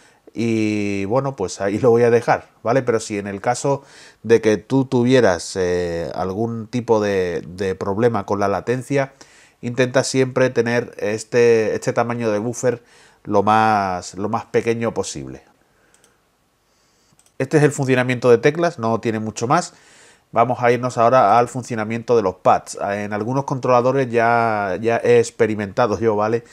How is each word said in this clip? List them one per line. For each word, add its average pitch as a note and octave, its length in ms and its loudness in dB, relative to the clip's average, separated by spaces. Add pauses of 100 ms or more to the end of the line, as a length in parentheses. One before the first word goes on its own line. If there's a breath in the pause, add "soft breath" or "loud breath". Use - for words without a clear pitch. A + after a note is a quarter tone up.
(320 soft breath)
y G#2+ 760 -2
bueno, C3+ 280 -2
pues - 260 -6
ahí G2+ 200 -2
lo B2 100 4
voy A#2 140 6
a A#2 60 4
dejar, A#2 360 2 (160)
¿vale? B2 220 0
Pero A2+ 160 0
si G#2 180 -8
en G2 80 -6
el G2 140 -8
caso C3+ 420 -2 (400 loud breath)
de A2 180 6
que G#2+ 160 2
tú C3 280 -2
tuvieras, A#2+ 720 2
eh, F2 580 -2
algún G#2+ 540 -6
tipo A#2 320 0
de, F#2 440 -2
de F#2 300 -6
problema G2+ 500 -2
con G2+ 140 -4
la G2+ 80 -2
latencia, B2 680 -4 (500 soft breath)
intenta B2+ 380 0
siempre B2+ 480 0
tener A#2+ 480 -2
este, A2 800 2
este B2+ 160 -4
tamaño A#2 400 -2
de G#2 80 0
buffer A#2+ 420 -4 (400 soft breath)
lo G2+ 220 0
más, G#2 680 0
lo G2+ 140 -6
más A2+ 180 -6
pequeño A#2 460 -2
posible. C2+ 520 -10 (1900 soft breath)
Este C3+ 200 0
es D3 40 2
el D3 80 6
funcionamiento B2+ 580 0
de A#2 100 8
teclas, D#3 420 0
no A2+ 180 0
tiene A2 220 -4
mucho A2 260 -6
más. D#3+ 280 -2 (580 soft breath)
Vamos A#2+ 300 0
a A#2+ 100 4
irnos B2 260 -4
ahora A#2 400 4
al B2 80 4
funcionamiento A#2 720 -4
de A2 60 2
los F#2 140 -2
pads. - 400 0 (140)
En G#2 220 -6
algunos A#2+ 320 -4
controladores B2+ 640 0
ya, A2+ 720 0
ya A#2 160 0
he A#2+ 240 4
experimentado G#2+ 760 -2
yo, G#2+ 200 0
¿vale? A2 260 -2 (100)